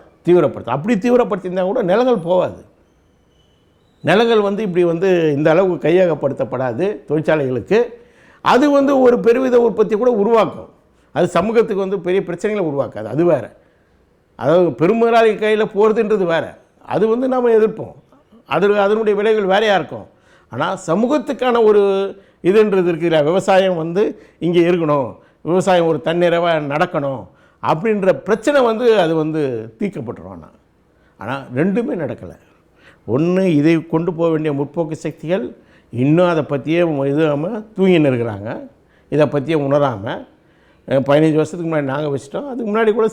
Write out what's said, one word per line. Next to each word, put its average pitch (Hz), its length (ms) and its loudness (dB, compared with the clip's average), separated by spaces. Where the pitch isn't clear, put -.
தீவிரப்படுத்த-, 135 500 2
அப்படி 196 200 -2
தீவிரப்படுத்தியிருந்தா 190 680 0
கூட 208 180 -2
நிலங்கள் 226 360 0
போகாது. 165 440 -2
நிலங்கள் 214 380 2
வந்து 196 220 -2
இப்படி 175 200 0
வந்து 170 260 0
இந்த 151 160 2
அளவுக்கு 175 380 2
கையகப்படுத்தப்படாது 139 960 -2
தொழிற்சாலைகளுக்கு. 151 720 0
அது 254 300 4
வந்து 277 300 2
ஒரு 247 180 4
பெருவித 240 420 2
உற்பத்தி 214 340 0
கூட 247 160 0
உருவாக்கும். 202 580 0
அது 170 160 0
சமூகத்துக்கு 202 580 0
வந்து 190 140 -4
பெரிய 180 260 -2
பிரச்சனைகளை 208 440 -4
உருவாக்காது. 110 360 -6
அது 139 200 -2
வேற. 135 200 2
அதாவது 165 340 2
பெருமுதலாளி 226 640 2
கையில 214 280 0
போறதுன்றது 214 580 2
வேற. 147 120 -2
அது 175 220 0
வந்து 247 200 0
நாம 254 220 0
எதிர்ப்போம். 214 460 0
அது, 202 340 0
அதனுடைய 208 360 2
விளைவுகள் 208 380 0
வேறையா 208 220 2
இருக்கும். 123 320 -4
ஆனா 139 180 -4
சமூகத்துக்கான 240 760 0
ஒரு 208 180 6
இதுன்றது 196 480 2
இருக்கு 165 160 -2
இல்லையா? 160 140 2
விவசாயம் 185 540 2
வந்து 170 280 -2
இங்க 175 200 0
இருக்கணும், 160 500 2
விவசாயம் 175 440 2
ஒரு 156 180 0
தன்னிறைவா 170 480 0
நடக்கணும் 143 520 -4
அப்படின்ற 185 500 0
பிரச்சனை 254 480 0
வந்து 226 380 2
அது 165 160 2
வந்து 156 260 -2
தீர்க்கப்பட்டுரும். 113 580 -8
ஆனா, 78 120 -20
ஆனா 117 160 -8
ரெண்டுமே 202 480 -2
நடக்கல. 107 300 -10
ஒண்ணு, 170 360 0
இதை 160 260 2
கொண்டு 170 280 -4
போக 165 160 -2
வேண்டிய 156 240 -2
முற்போக்கு 147 380 -6
சக்திகள் 160 540 -6
இன்னும் 151 340 2
அதை 160 160 0
பத்தியே 147 420 -2
மு-, 139 260 -2
இதுவாம 160 520 -2
தூங்கின்னு 180 340 4
இருக்கிறாங்க. 113 380 -4
இதை 147 160 2
பத்தியே 143 400 -2
உணராம, 135 400 -2
அஹ், 135 200 0
பதினஞ்சு 156 320 4
வருஷத்துக்கு 165 300 -4
முன்னாடி 147 240 -2
நாங்க 147 160 -4
வச்சுட்டோம். 185 380 -8
அதுக்கு 233 240 -8
முன்னாடி 220 220 2
கூட 220 200 0